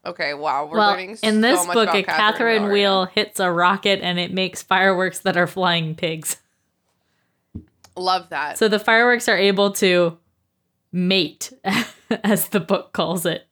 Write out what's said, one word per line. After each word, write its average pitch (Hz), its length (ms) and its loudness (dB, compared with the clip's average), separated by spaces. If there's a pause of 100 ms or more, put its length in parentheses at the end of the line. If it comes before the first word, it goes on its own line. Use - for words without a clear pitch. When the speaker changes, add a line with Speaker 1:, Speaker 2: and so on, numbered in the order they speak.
Speaker 1:
Okay, 170 300 -6
wow. 143 300 -4
We're 156 140 -4
Speaker 2:
Well, 208 140 4
Speaker 1:
learning 190 300 -8
Speaker 2:
in 214 200 2
this 254 180 4
Speaker 1:
so 175 60 -2
much 175 80 -4
Speaker 2:
book, 220 160 2
Speaker 1:
about 202 60 2
Speaker 2:
a 190 60 0
Catherine 160 140 -4 (460)
Speaker 1:
Catherine 208 100 -2
Speaker 2:
wheel 196 300 2
Speaker 1:
wheel. - 20 -2 (100)
Speaker 2:
hits - 240 -2
a 180 140 0
rocket 185 500 2
and 180 160 -4
it 180 140 -6
makes 185 300 -4
fireworks 185 580 2
that 175 160 -2
are 175 100 2
flying 170 480 -2
pigs. 160 440 -6 (1600)
Speaker 1:
Love 185 340 -2
that. 147 280 -6
Speaker 2:
So 226 100 4
the 202 100 2
fireworks 233 500 2
are 208 80 2
able 196 360 2
to 175 460 2 (720)
mate, 180 640 -2 (340)
<laughs> - 240 -20 (140)
as 202 240 2
the 202 120 -2
book - 320 -4
calls 170 320 -4
it 165 280 -4